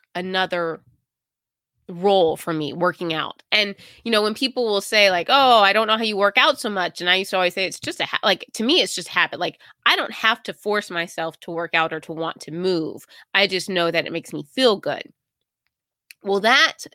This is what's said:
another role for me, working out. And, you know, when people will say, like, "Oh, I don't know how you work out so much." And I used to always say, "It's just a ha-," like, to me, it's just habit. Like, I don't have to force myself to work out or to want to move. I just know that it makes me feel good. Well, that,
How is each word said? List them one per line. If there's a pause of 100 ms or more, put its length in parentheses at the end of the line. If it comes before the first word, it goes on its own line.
(160)
another (1080)
role
for
me,
working
out.
And, (300)
you
know,
when
people
will
say,
like,
"Oh,
I
don't
know
how
you
work
out
so
much."
And
I
used
to
always
say,
"It's
just
a
ha-,"
like,
to
me,
it's
just
habit.
Like, (260)
I
don't
have
to
force
myself
to
work
out
or
to
want
to
move. (280)
I
just
know
that
it
makes
me
feel
good. (1200)
Well,
that,